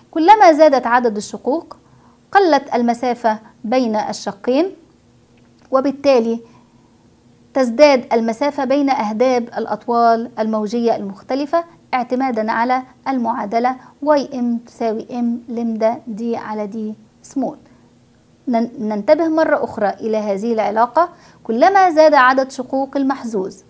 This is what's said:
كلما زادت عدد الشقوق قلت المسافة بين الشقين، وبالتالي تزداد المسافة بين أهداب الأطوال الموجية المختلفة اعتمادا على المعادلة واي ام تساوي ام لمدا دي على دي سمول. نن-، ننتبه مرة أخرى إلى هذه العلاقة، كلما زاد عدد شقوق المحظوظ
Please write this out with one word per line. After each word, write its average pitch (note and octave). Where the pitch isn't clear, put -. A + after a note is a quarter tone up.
كلما F4+
زادت C#4
عدد A#3+
الشقوق A#3
قلت D#4
المسافة A#3
بين A3+
الشقين، B3+
وبالتالي C4
تزداد C4
المسافة A#3+
بين C#4
أهداب A#3+
الأطوال A#3
الموجية A3
المختلفة C4+
اعتمادا B3
على B3
المعادلة A#3
واي C#4+
ام A#3+
تساوي A3+
ام A#3+
لمدا A3+
دي A3+
على G#3
دي G#3+
سمول. -
نن-، A#3
ننتبه G#3+
مرة D#4
أخرى G#3+
إلى A3
هذه G#3+
العلاقة، A3+
كلما F4+
زاد D#4
عدد C4
شقوق C4+
المحظوظ A#3+